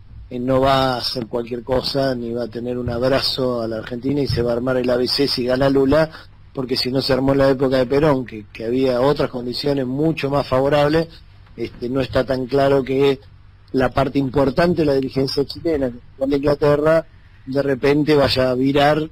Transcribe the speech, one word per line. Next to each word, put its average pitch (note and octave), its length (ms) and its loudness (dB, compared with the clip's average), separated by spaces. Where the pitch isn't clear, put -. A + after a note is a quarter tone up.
eh, B2 80 -8
no C3 200 0
va C3 360 2
a - 20 -2
hacer A#2 300 -6
cualquier A#2+ 340 -6
cosa, C3 540 -2
ni A#2+ 160 -6
va A#2+ 140 -6
a - 20 -6
tener A#2+ 320 -8
un A#2+ 100 -6
abrazo B2+ 720 0
a A2+ 60 -4
la A2+ 100 -6
Argentina B2 440 -4
y B2+ 60 0
se A#2 140 -2
va A#2+ 120 0
a - 20 -2
armar B2+ 220 0
el B2 120 0
A B2 80 2
B B2 100 0
C C#3 200 0
si B2+ 180 -4
gana C3 240 2
Lula, C#3 400 4
porque B2+ 240 -4
si B2 140 -2
no C3 100 0
se C3 120 0
armó C3+ 180 2
en C#3 80 2
la C3+ 100 4
época C3+ 280 2
de B2+ 100 2
Perón, C#3 400 2
que, G#2+ 260 -14
que A2 120 -10
había B2 360 0
otras C#3 300 2
condiciones B2+ 560 -4
mucho C#3+ 420 -2
más C#3 180 -2
favorables, D3 600 2
este, A#2+ 320 -8
no C3+ 100 -2
está C3 240 0
tan B2+ 220 -4
claro C#3 380 2
que C3+ 360 0
la C3 180 2
parte C3+ 300 -2
importante C#3+ 640 2
de - 20 0
la C#3+ 80 2
dirigencia C3+ 520 -2
chilena, C#3+ 440 -4
que - 340 -12
es C#3 80 0
Inglaterra, D3 760 2
de C3+ 160 -2
repente C#3+ 500 2
vaya B2+ 380 2
a - 20 -2
virar C#3+ 580 2